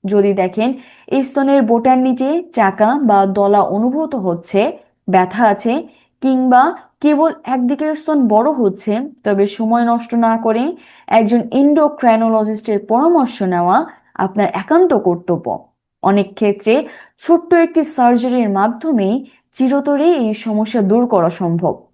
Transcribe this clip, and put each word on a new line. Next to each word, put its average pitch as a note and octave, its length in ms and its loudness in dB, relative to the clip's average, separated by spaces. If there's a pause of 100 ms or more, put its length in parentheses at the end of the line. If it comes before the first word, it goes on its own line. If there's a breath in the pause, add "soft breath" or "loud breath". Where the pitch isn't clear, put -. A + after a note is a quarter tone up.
(120)
যদি G3+ 180 4 (120)
দেখেন G#3 260 -2 (580 loud breath)
স্তনের C#4 420 0
বোটার A#3+ 380 2
নিচে C4 220 -2 (280)
চাকা G#3 340 2 (180)
বা G3+ 100 4 (200)
দলা G3+ 240 2 (140)
অনুভূত C#4+ 360 -2 (140)
হচ্ছে, F3 340 -2 (520 loud breath)
ব্যথা F#3 300 0 (100)
আছে C4 200 -2 (500 loud breath)
কিংবা B3+ 400 2 (400 loud breath)
কেবল D4+ 280 2 (240)
একদিকের C#4 460 -2
স্তন D#4 180 -2 (160)
বড় A#3+ 140 2 (120)
হচ্ছে, G3+ 320 -2 (320)
তবে G3+ 200 2 (120)
সময় A3+ 340 0
নষ্ট A#3 200 -4 (160)
না A3+ 60 2 (120)
করে A3+ 200 0 (540 loud breath)
একজন A3+ 220 2 (200)
এন্ডোক্রাইনোলজিস্টের A3+ 1160 0 (120)
পরামর্শ C4+ 460 2 (180)
নেওয়া F3 220 2 (480 loud breath)
আপনার G3 240 -2 (140)
একান্ত E4+ 300 2 (140)
কর্তব্য। F3 400 -2 (560)
অনেক G3 260 2 (100)
ক্ষেত্রে G#3 360 0 (500 loud breath)
ছোট্ট E4+ 260 0 (160)
একটি E4 160 -2 (140)
সার্জারির A#3+ 640 2
মাধ্যমেই A#3 580 0 (400 loud breath)
চিরতরে C#4+ 500 0 (180)
এই G#3+ 100 -2 (100)
সমস্যা G#3+ 360 -2 (100)
দূর A#3 120 4 (120)
করা E3+ 160 2 (100)
সম্ভব। E3+ 340 -2 (200)